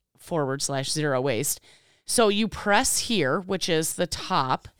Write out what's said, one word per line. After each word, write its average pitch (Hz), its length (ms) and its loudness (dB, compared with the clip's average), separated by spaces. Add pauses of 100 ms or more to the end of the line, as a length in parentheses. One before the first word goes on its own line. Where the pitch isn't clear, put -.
(160)
forward 139 460 -4
slash 135 300 -4
zero 147 280 0
waste. 131 400 -2 (460)
So 226 220 4
you 208 180 2
press 208 520 2
here, 170 420 0
which 185 280 -4
is 160 260 0
the 180 120 -2
top, 143 640 -2 (120)